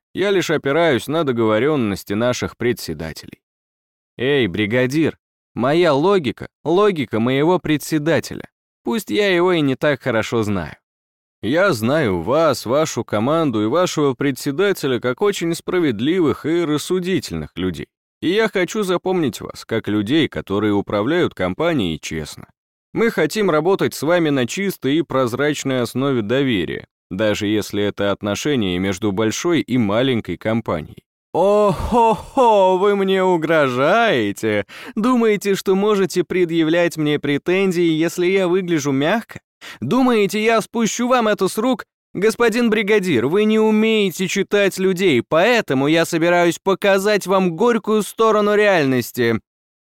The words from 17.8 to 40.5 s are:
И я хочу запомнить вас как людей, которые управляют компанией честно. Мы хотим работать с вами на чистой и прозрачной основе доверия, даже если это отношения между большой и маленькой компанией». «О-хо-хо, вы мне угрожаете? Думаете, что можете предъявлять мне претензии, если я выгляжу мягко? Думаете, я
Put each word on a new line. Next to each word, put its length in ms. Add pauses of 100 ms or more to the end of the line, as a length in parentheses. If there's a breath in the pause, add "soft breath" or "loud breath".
И 80
я 200
хочу 340
запомнить 560
вас 260
как 220
людей, 400
которые 460
управляют 600
компанией 680
честно. 480 (460)
Мы 180
хотим 380
работать 440
с 80
вами 280
на 180
чистой 500
и 40
прозрачной 800
основе 400
доверия, 680 (220)
даже 380
если 360
это 280
отношения 680
между 320
большой 500
и 160
маленькой 600
компанией». 680 (260)
«О-хо-хо, 1500
вы 180
мне 280
угрожаете? 1400 (300 loud breath)
Думаете, 580
что 220
можете 480
предъявлять 720
мне 220
претензии, 640
если 420
я 220
выгляжу 440
мягко? 480 (400 loud breath)
Думаете, 640
я 160